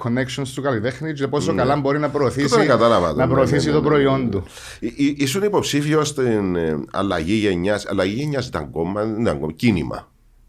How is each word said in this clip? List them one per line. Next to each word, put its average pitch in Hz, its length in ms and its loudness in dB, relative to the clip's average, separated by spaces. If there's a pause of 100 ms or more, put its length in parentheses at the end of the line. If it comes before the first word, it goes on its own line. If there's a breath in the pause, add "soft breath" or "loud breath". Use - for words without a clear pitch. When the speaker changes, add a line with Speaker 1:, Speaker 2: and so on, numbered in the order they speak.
Speaker 1:
connections 131 500 -2
του 135 80 -6
καλλιτέχνη 131 500 -2
και 139 160 -4
πόσο 147 240 0
Speaker 2:
Ναι. 98 80 -2
Speaker 1:
καλά 131 160 2
μπορεί 143 220 0
να 147 120 0
προωθήσει, 139 380 0
Speaker 2:
Τούτο 240 120 4
είναι 202 100 4
κατάλαβα, 107 420 4
Speaker 1:
να 73 140 0
Speaker 2:
ναι, 131 60 0
Speaker 1:
προωθήσει 135 340 2
Speaker 2:
ναι, 151 60 0
Speaker 1:
το 147 80 4
Speaker 2:
ναι, 147 80 2
ναι, 151 80 4
ναι. 143 80 4
Speaker 1:
προϊόν 135 260 0
του. 95 140 -2 (360 loud breath)
Speaker 2:
Ή-, 117 160 -6
ή-, 143 220 0
ήσουν 139 240 -2
υποψήφιος 151 680 0
στην, 107 480 0
ε, 80 200 0 (160)
αλλαγή 92 420 -2
γενιάς. 101 520 0
Αλλαγή 98 280 -2
γενιάς 139 320 -4
ήταν 76 240 -8
κόμμα, 92 340 -4
δεν 110 160 -4
ήταν 90 200 0
κόμμα, 78 120 -4
κίνημα. 82 560 0 (400)